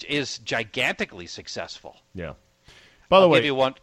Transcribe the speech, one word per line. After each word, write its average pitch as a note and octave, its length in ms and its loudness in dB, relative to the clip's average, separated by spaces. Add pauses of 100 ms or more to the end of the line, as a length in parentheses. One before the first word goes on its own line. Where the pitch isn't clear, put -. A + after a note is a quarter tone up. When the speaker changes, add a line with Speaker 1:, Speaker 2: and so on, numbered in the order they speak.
Speaker 1:
is C#3+ 300 -4
gigantically A#2 880 -6
successful. - 680 -14 (180)
Speaker 2:
Yeah. E2 200 -12 (760)
By F#3 120 8
the F#3+ 80 8
Speaker 1:
I'll - 20 4
Speaker 2:
way, D3 100 6
Speaker 1:
give D3+ 60 2
you C#3 100 -2
one. C3 280 0